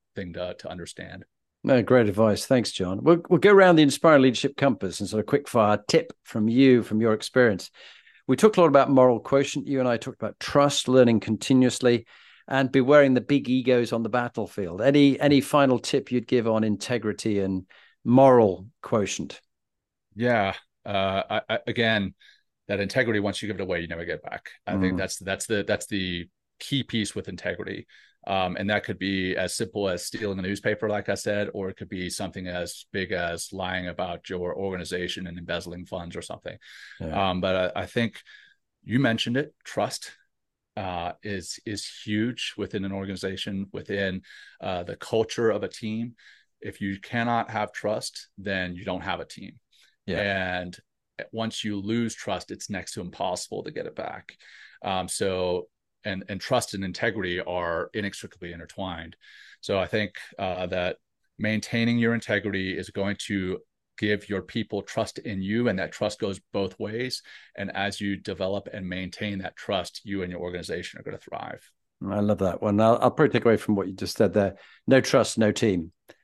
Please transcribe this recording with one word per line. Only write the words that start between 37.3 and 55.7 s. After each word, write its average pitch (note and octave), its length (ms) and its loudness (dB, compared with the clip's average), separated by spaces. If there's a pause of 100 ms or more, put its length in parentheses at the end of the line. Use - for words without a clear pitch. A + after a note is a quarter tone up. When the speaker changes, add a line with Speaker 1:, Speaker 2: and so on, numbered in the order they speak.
Speaker 1:
but F#2 380 0
I, F#2+ 60 -4
I - 20 -6
think A2+ 360 -4 (640)
you A#2 160 0
mentioned A#2+ 380 0
it, D3+ 160 -4 (100)
trust, - 480 -4 (640)
uh, F2+ 380 -6 (100)
is, G2 420 -8
is G#2 240 -8 (140)
huge A2 540 -4
within G2 260 -6
an G2 80 -6
organization, G2 800 -8
within, G2 520 -4 (360)
uh, F#2 240 -6
the - 140 -10
culture A2+ 520 0
of G2+ 140 -2
a F#2+ 60 -6
team. A2+ 460 -8 (440)
If - 220 -12
you G2 180 -6
cannot A#2 500 -2
have G#2+ 220 -4
trust, - 560 -6 (100)
then F#2+ 380 -4
you F2 80 -14
don't F2+ 200 -4
have F2+ 180 -4
a - 40 -10
team. - 280 -18 (520)
Speaker 2:
Yeah. F#2+ 540 -2
Speaker 1:
And F2 180 -10 (540)
once A2+ 320 -6
you G#2 160 -4
lose A2 340 -2
trust, - 380 -8
it's - 180 -12
next F#2 240 -8
to G#2 80 -10
impossible F2+ 640 -6
to G2+ 80 -10
get - 140 -8
it - 100 -12
back. - 400 -12 (480)
Um, F#2 240 -2
so, F2+ 600 -2 (360)